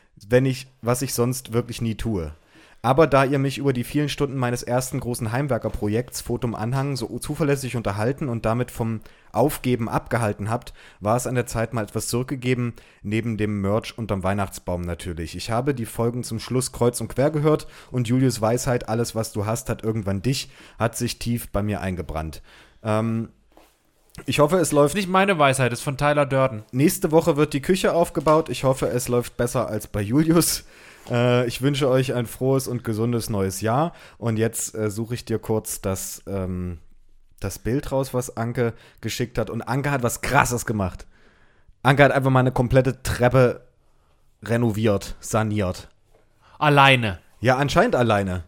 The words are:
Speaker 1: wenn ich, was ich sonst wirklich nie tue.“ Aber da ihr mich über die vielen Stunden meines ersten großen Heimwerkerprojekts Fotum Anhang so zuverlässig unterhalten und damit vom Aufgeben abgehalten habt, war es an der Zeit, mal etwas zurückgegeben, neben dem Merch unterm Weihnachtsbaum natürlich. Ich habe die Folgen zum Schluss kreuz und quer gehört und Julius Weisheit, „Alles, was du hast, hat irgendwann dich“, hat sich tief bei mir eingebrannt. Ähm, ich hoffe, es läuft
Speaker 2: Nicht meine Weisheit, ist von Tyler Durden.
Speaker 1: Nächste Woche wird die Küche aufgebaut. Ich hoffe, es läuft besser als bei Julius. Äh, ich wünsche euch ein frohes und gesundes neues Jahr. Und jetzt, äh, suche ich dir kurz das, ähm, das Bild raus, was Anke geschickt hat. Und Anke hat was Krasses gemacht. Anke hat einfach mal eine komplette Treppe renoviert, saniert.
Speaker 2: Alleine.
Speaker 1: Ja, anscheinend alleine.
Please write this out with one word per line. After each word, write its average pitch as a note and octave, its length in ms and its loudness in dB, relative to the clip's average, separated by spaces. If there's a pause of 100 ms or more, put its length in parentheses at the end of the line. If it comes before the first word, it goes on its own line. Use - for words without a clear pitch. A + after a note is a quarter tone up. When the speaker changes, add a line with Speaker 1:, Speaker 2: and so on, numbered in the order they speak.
(280)
Speaker 1:
wenn B2+ 160 6
ich, C3 220 -2 (160)
was B2 180 0
ich C3 140 -4
sonst A#2+ 400 -2
wirklich A#2+ 260 -2
nie A2+ 140 -2
tue.“ F2+ 380 -4 (520)
Aber C3+ 220 6
da C3+ 180 4
ihr C#3 140 0
mich C3+ 180 -2
über C3+ 160 0
die A#2+ 100 -2
vielen D3 280 -2
Stunden C#3 260 -4
meines B2 260 -2
ersten B2+ 380 -2
großen A#2 320 -4
Heimwerkerprojekts A#2+ 880 -2
Fotum A#2+ 340 -4
Anhang C3+ 420 -4
so A#2 220 -8
zuverlässig C#3 580 -2
unterhalten A2+ 520 -2
und A2+ 160 -4
damit A#2+ 260 0
vom A2+ 300 -4 (320)
Aufgeben A#2+ 560 0
abgehalten A2 640 -2
habt, - 240 -6 (260)
war G#2+ 160 2
es B2+ 100 -2
an B2 80 -4
der A#2+ 120 0
Zeit, A#2 260 -4
mal A2+ 120 -4
etwas - 240 -6
zurückgegeben, B2 640 -2 (280)
neben A2 360 -2
dem G#2 240 0
Merch G#2 340 -2
unterm G2+ 260 -4
Weihnachtsbaum F#2 600 -4
natürlich. E2+ 520 -8
Ich F2 160 -8
habe B2+ 240 0
die A#2 120 -6
Folgen A#2+ 380 -4
zum A2+ 140 -8
Schluss B2 340 -4
kreuz A#2+ 280 0
und A2 80 -6
quer C#3+ 220 0
gehört D3+ 360 0 (240)
und B2 160 -2
Julius B2 360 2
Weisheit, B2 480 0
„Alles, A#2 240 -2
was A2 180 -4
du G#2 140 -4
hast, A2+ 240 -4
hat G#2+ 120 -4
irgendwann G2+ 380 -2
dich“, C3 300 -2 (280)
hat A2+ 160 0
sich - 240 -4
tief A#2 300 -4
bei G2+ 140 -2
mir G#2 180 -2
eingebrannt. D#2 600 -6 (400)
Ähm, A2+ 480 -2 (960)
ich - 140 0
hoffe, D3+ 180 6
es D#3 140 2
läuft D3 220 4
Speaker 2:
Nicht G3 140 -2
meine F#3+ 300 2
Weisheit, C3 340 4
ist A#2+ 80 -6
von C3+ 160 -4
Tyler D3 300 2
Durden. C3 440 0
Speaker 1:
Nächste D3 420 2
Woche D#3 260 4
wird D3 160 2
die C3+ 80 -2
Küche F#3 320 2
aufgebaut. D#3+ 560 2
Ich - 120 -6
hoffe, C3 260 2
es A#2+ 200 -2
läuft A#2+ 300 -2
besser A#2+ 300 -2
als G#2+ 200 -6
bei G#2 140 -4
Julius. D#3 600 2 (460)
Äh, B2 380 4
ich B2 120 -8
wünsche C#3 300 2
euch C3 240 2
ein A#2+ 120 -2
frohes C3 400 0
und A#2+ 180 -6
gesundes A2+ 440 -2
neues G2 320 -2
Jahr. C3 320 0 (240)
Und A2 220 -2
jetzt, A#2 360 -2
äh, G#2+ 140 -2
suche A2 260 -6
ich - 120 -10
dir A2 120 -2
kurz - 440 -4
das, - 440 -6
ähm, F2+ 520 -6 (640)
das F#2+ 180 -6
Bild B2 340 -4
raus, C3+ 220 -2
was - 240 -4
Anke A#2 340 -2 (300)
geschickt A#2+ 340 -4
hat. A2+ 140 -2
Und A#2 120 -6
Anke C#3 280 -2
hat C3+ 120 0
was A#2 200 -2
Krasses B2 420 0
gemacht. G2+ 420 -4 (760)
Anke C#3 220 6
hat B2+ 80 6
einfach C3+ 180 2
mal B2+ 100 6
eine B2+ 120 2
komplette B2+ 500 2
Treppe B2 600 4 (800)
renoviert, A2 760 0
saniert. G#2 680 -2 (680)
Speaker 2:
Alleine. C3+ 600 6 (220)
Speaker 1:
Ja, B2+ 180 4
anscheinend E3+ 360 4
alleine. G2+ 540 2